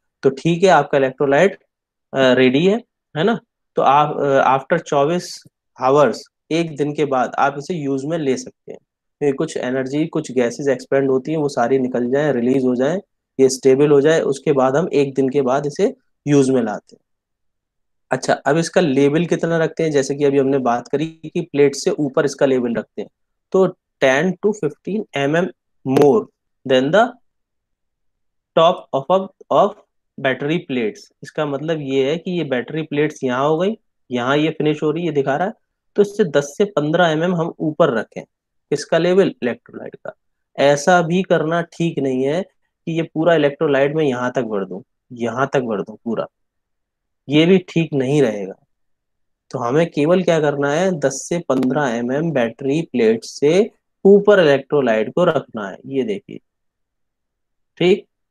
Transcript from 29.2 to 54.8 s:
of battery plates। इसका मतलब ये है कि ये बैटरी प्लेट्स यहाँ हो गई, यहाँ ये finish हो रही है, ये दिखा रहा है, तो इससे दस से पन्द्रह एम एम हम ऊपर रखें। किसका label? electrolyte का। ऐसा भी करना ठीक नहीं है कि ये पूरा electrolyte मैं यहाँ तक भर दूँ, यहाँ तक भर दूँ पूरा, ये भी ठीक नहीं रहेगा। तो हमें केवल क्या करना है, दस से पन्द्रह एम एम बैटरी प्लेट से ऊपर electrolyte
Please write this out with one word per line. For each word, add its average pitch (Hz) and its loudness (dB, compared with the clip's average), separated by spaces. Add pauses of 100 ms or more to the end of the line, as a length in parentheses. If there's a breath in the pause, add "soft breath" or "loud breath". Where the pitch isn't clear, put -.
of 180 4 (480)
battery 139 -2
plates। 117 -6 (200)
इसका 151 -6
मतलब 151 -6
ये 135 0
है 165 -2
कि 185 -10
ये 170 -4
बैटरी 131 -4
प्लेट्स 151 -4
यहाँ 131 0
हो 160 0
गई, 202 -2 (340)
यहाँ 127 0
ये 156 0
finish 151 -2
हो 156 0
रही 165 -4
है, 170 -4
ये 151 -4
दिखा 139 0
रहा 180 -2
है, 226 -6 (440)
तो 202 4
इससे 202 0
दस 147 -2
से 208 2
पन्द्रह 170 0
एम 156 0
एम 180 0
हम 165 -4
ऊपर 151 0
रखें। - -10
किसका - -6
label? 175 2 (140)
electrolyte - -10
का। - -16 (460)
ऐसा 143 4
भी 175 0
करना 165 0
ठीक 170 -6
नहीं 131 -2
है 156 -2
कि - -14
ये 160 -4 (120)
पूरा 165 2
electrolyte 143 0
मैं 160 0
यहाँ 123 -2
तक 131 -2
भर 107 -4
दूँ, 95 -12 (300)
यहाँ 120 -4
तक 139 0
भर 110 -4
दूँ 107 -14
पूरा, 98 -4 (1000)
ये 151 4
भी 185 6 (100)
ठीक 165 -2
नहीं 139 0
रहेगा। 101 -2 (960)
तो 135 -8
हमें 143 0
केवल 180 0
क्या 170 2
करना 143 0
है, 185 0
दस 139 -4
से 175 -4
पन्द्रह 135 -2
एम 120 -4
एम 160 -2
बैटरी 135 -2
प्लेट 113 0
से 175 0 (340)
ऊपर 196 6
electrolyte 131 2